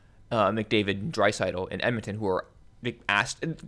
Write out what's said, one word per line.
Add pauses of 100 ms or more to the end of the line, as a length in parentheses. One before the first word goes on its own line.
(300)
uh,
McDavid
and
Draisaitl
in
Edmonton,
who
are (380)
being (100)
asked,
and,